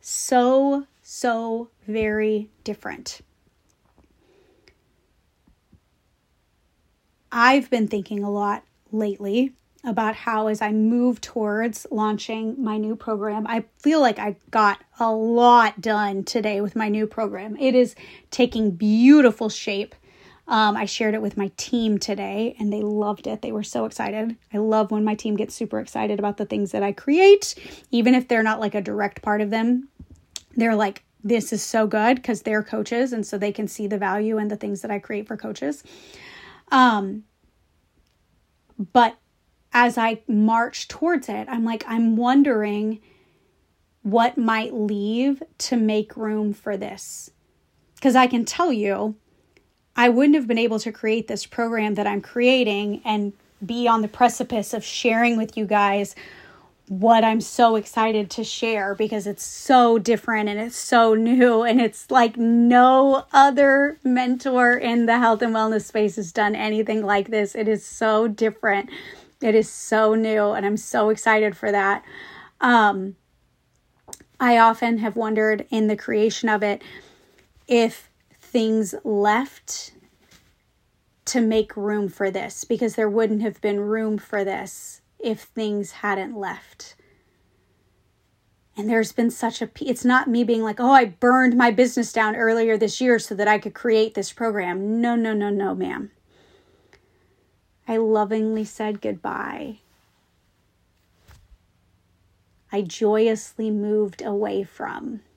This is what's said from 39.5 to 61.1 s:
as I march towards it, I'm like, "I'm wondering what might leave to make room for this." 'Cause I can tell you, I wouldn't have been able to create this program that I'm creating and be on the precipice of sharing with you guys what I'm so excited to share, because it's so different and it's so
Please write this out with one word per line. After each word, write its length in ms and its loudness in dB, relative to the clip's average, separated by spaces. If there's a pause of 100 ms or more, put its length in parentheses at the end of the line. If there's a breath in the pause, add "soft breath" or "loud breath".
as 260 4
I 280 -2
march 640 0
towards 400 -2
it, 200 -8
I'm 160 -4
like, 220 -6
"I'm 300 0
wondering 840 2 (1040 soft breath)
what 360 2
might 360 -2
leave 680 -2 (160)
to 180 -4
make 400 0
room 360 -4
for 240 -8
this." 540 -14 (720)
'Cause 160 4
I 100 6
can 180 0
tell 280 -2
you, 440 -2 (800)
I 120 4
wouldn't 280 4
have 100 0
been 120 0
able 220 0
to 120 -8
create 360 -4
this 180 -8
program 480 -4
that 120 -2
I'm 140 -4
creating 840 0
and 280 -2 (320)
be 220 -4
on 160 2
the 60 -4
precipice 640 -2
of 120 -6
sharing 520 0
with 200 -4
you 100 -4
guys 480 0 (760 loud breath)
what 340 6
I'm 180 2
so 360 2
excited 540 -2
to 120 -8
share, 540 -4
because 320 -4
it's 160 -10
so 520 4
different 520 -2
and 100 -6
it's 180 -8
so 380 4